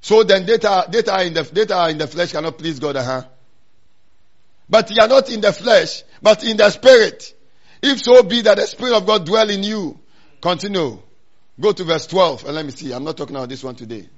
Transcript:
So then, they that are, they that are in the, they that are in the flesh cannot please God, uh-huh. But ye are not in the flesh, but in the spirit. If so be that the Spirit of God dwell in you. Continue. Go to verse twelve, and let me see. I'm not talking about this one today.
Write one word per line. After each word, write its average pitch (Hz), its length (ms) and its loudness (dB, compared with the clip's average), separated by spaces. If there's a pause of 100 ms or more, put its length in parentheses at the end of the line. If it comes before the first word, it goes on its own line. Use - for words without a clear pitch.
So 220 220 4
then, 190 220 2
they 220 120 0
that 220 80 -4
are, 190 240 0
they 220 120 -2
that - 80 -2
are 190 140 -2
in 175 100 -6
the, 160 100 -4
they 202 220 -2
that 202 120 -4
are 170 120 0
in 156 80 -6
the 151 100 -6
flesh 160 260 -6
cannot 156 240 -6
please 156 220 -10
God, 143 180 -6
uh-huh. 127 260 -6 (1500)
But 170 220 2
ye 226 80 4
are 220 80 8
not 262 220 4
in 220 120 -8
the 202 120 2
flesh, 190 500 0 (180)
but 214 220 2
in 220 140 -4
the 208 120 4
spirit. 233 640 4 (480)
If 262 180 -2
so 247 240 6
be 220 180 -2
that 202 160 4
the 196 80 -2
Spirit 240 280 -4
of 208 120 0
God 202 200 0
dwell 214 240 0
in 202 120 -4
you. 202 380 -8 (420)
Continue. 175 580 -6 (600)
Go 208 140 0
to 180 100 -8
verse 160 240 -4
twelve, 165 380 0
and 143 100 -8
let 156 100 -8
me 139 60 -12
see. 127 220 -12
I'm 123 100 -10
not 156 140 -10
talking 139 180 -10
about 127 140 -10
this 131 140 -14
one 127 120 -12
today. 113 320 -16 (100)